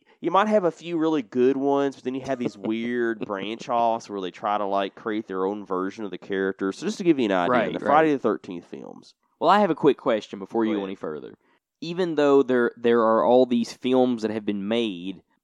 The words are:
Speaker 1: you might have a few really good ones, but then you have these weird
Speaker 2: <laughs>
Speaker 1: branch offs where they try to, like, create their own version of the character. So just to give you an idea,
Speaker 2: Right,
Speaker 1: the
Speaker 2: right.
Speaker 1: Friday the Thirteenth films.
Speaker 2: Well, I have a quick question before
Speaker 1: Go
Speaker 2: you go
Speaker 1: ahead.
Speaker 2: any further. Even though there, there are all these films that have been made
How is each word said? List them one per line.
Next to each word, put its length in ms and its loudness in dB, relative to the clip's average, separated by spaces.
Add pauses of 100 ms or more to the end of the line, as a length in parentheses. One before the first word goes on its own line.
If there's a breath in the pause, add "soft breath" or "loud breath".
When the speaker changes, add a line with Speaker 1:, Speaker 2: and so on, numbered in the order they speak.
(220 soft breath)
Speaker 1:
you 100 -4
might 160 4
have 160 2
a 80 2
few 260 -8
really 240 0
good 360 2
ones, 380 0
but 80 -20
then 120 -6
you 60 -8
have 180 -4
these 180 -6
weird 640 -2
Speaker 2:
<laughs> 80 -10
Speaker 1:
branch 420 -6
offs 400 0
where 120 -8
they 100 -6
try 260 -2
to, 80 -4
like, 300 -2
create 320 -6
their 180 -4
own 200 -4
version 380 -6
of 60 -8
the 80 -12
character. 540 -2
So 160 -8
just 100 -6
to 60 -6
give 160 4
you 60 0
an 60 0
idea, 200 2
Speaker 2:
Right, 220 0
Speaker 1:
the 60 -6
Speaker 2:
right. 60 -8
Speaker 1:
Friday 280 4
the 60 -2
Thirteenth 460 -4
films. 480 -18 (260)
Speaker 2:
Well, 120 2
I 80 6
have 100 4
a 60 0
quick 220 4
question 420 -4
before 260 -2
Speaker 1:
Go 60 2
Speaker 2:
you 60 -2
go 20 -4
Speaker 1:
ahead. 100 -6
Speaker 2:
any 60 -10
further. 400 -12 (460)
Even 340 -4
though 260 6
there, 360 2
there 240 2
are 220 4
all 220 6
these 280 0
films 480 2
that 100 -2
have 140 -6
been 220 -4
made 540 -4 (220)